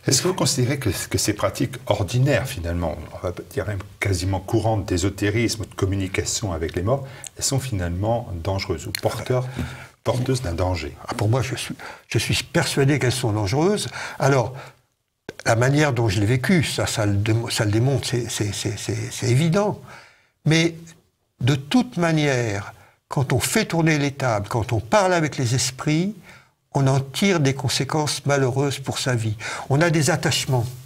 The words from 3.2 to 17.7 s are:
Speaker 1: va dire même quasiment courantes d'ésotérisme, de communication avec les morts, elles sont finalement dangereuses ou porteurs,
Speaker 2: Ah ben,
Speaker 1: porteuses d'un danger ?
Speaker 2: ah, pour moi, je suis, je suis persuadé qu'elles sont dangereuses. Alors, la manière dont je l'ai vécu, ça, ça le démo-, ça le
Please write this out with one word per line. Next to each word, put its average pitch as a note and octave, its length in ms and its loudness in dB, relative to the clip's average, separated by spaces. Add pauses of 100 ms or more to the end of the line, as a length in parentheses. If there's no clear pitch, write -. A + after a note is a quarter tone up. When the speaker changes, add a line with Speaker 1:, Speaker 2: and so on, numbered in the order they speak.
Speaker 1:
va G#2+ 60 -2 (180)
dire - 160 -4
même G#2 120 -4 (200)
quasiment F#2 420 0
courantes G#2 440 0
d'ésotérisme, G2+ 800 0
de - 100 -14
communication F#2+ 760 -2
avec D#2+ 240 -4
les F2 60 -2
morts, C3+ 240 0 (320)
elles - 60 -6
sont C3+ 160 0
finalement G2 680 -2 (160)
dangereuses F#2+ 420 -4
ou - 60 -6
porteurs, B2+ 560 -2
Speaker 2:
Ah - 80 -10
ben, - 80 -4 (400)
Speaker 1:
porteuses B2+ 380 0
d'un F2 100 -4
danger ? E2+ 420 -2 (140)
Speaker 2:
ah, - 60 -6
pour G2+ 160 0
moi, B2+ 100 4
je B2 140 -2
suis, - 200 -8 (340)
je - 100 0
suis - 240 0
persuadé C#3 560 2
qu'elles B2 140 2
sont A2+ 200 0
dangereuses. C#3 560 2 (300)
Alors, C3+ 340 2 (960)
la A2+ 100 4
manière C#3 380 4
dont A#2 140 2
je G#2 120 0
l'ai G2+ 60 4
vécu, C3 360 4
ça, - 240 -2
ça G#2+ 200 0
le G2+ 80 2
démo-, A2+ 340 2
ça - 160 0
le G#2+ 60 2